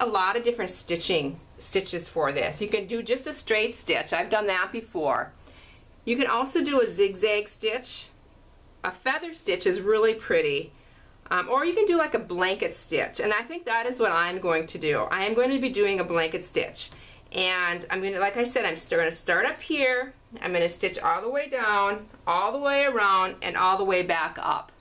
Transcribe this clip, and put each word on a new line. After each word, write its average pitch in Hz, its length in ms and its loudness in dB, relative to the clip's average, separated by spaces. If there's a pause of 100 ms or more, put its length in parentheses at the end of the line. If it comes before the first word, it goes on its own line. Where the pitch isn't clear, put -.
a 247 40 2
lot 196 300 2
of 240 80 -2
different 233 280 0
stitching 165 680 -2 (180)
stitches - 520 -4
for 147 240 0
this. 151 280 -2
You 208 60 -2
can 208 180 -2
do 233 160 -4
just 262 260 -2
a 302 40 -6
straight 226 420 0
stitch. - 380 -2
I've 170 180 0
done 214 180 2
that 190 260 0
before. - 580 -2 (720)
You 240 140 0
can 269 100 2
also 269 340 0
do 269 200 2
a 226 80 2
zigzag 202 580 2
stitch. - 640 -6 (720)
A 185 80 -2
feather 311 420 -4
stitch 180 320 -2
is 190 140 4
really 214 340 4
pretty. 160 600 0 (560)
Um, 180 180 0
or 269 160 2
you 349 80 2
can 427 140 2
do, 339 120 4
like, 311 160 2
a 220 60 0
blanket 185 540 -2
stitch. - 480 -4
And 208 100 0
I 214 100 0
think 330 220 -12
that 226 220 0
is 247 160 -4
what 202 100 4
I'm 175 280 2
going 165 280 0
to - 100 -10
do. 147 320 0
I 190 140 0
am 220 100 0
going 247 180 4
to 269 80 2
be 254 100 0
doing 196 320 2
a - 20 -2
blanket 170 400 0
stitch. - 460 -4 (420)
And 180 580 -2
I'm 190 120 -4
gonna, 196 180 -4
like 202 160 0
I 240 80 0
said, 240 220 0
I'm 165 100 -2
still 165 240 -2
gonna 165 140 2
start 180 320 0
up 311 160 -4
here. 269 520 0 (280)
I'm 180 100 -2
gonna 170 160 2
stitch 180 320 -2
all 170 220 0
the 226 80 -4
way 285 180 -2
down, 214 600 0 (200)
all 185 240 2
the 269 60 -4
way 277 260 2
around, 202 580 4
and - 140 -4
all 190 220 4
the 196 80 0
way 180 180 4
back 165 380 0
up. - 400 -2